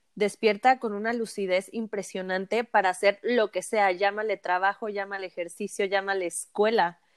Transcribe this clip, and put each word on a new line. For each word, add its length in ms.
despierta 640
con 120
una 200
lucidez 600
impresionante 920
para 260
hacer 320
lo 300
que 100
sea, 300
llámale 440
trabajo, 520
llámale 400
ejercicio, 580
llámale 400
escuela. 720